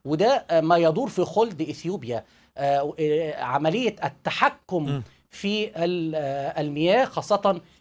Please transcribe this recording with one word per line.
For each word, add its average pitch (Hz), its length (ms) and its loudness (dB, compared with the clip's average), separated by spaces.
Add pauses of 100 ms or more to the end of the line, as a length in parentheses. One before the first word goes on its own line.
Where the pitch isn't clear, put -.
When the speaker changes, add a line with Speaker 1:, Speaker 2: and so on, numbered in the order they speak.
Speaker 1:
وده، 190 460 2
آه، 165 100 6
ما 160 160 4
يدور 170 320 4
في 180 160 0
خلد 202 380 0
إثيوبيا، 143 600 -6 (320)
آه، 139 420 0
آه، 151 440 0
عملية 160 640 0
التحكم - 800 -2
Speaker 2:
مم. 139 180 -4 (280)
Speaker 1:
في 208 540 -4
ال-، 170 300 -2
آه، 143 460 -4
المياه، 160 440 2
خاصة 196 560 0 (200)